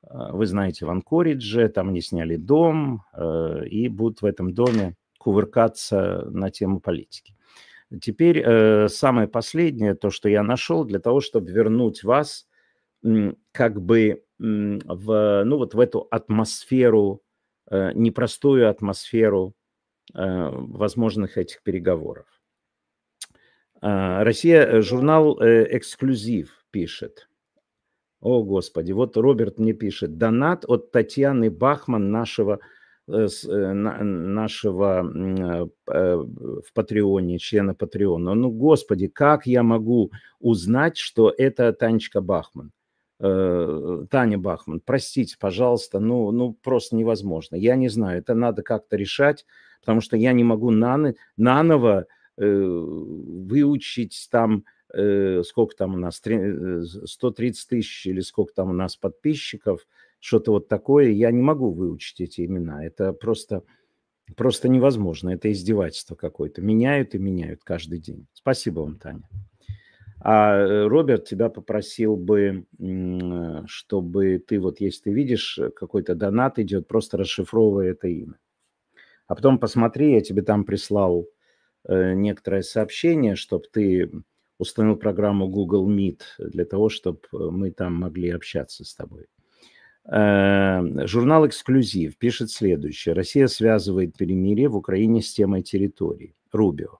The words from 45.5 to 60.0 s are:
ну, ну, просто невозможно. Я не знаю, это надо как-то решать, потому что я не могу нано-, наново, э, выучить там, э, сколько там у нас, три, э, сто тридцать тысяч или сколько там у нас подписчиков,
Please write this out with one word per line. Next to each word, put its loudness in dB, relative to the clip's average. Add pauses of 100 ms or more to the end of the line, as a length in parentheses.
ну, 0
ну, -2
просто -2
невозможно. -2
Я 2
не 2
знаю, -2
это -2
надо 0
как-то -4
решать, 0 (340)
потому 2
что -4
я 4
не 4
могу 2
нано-, 2 (240)
наново, 4 (320)
э, 0
выучить -2
там, 2 (300)
э, 2
сколько -2
там -4
у -4
нас, -6
три, -2
э, -4 (240)
сто -4
тридцать -6
тысяч -6
или -4
сколько -4
там -4
у -4
нас -4
подписчиков, -6 (340)